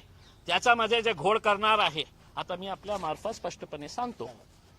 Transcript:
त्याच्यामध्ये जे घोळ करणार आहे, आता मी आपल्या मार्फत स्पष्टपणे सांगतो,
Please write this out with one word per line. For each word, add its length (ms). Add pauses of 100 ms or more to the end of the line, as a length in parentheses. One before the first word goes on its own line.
(480)
त्याच्यामध्ये 540
जे 120
घोळ 240
करणार 420
आहे, 240 (320)
आता 200
मी 120
आपल्या 300
मार्फत 320
स्पष्टपणे 580
सांगतो, 420 (480)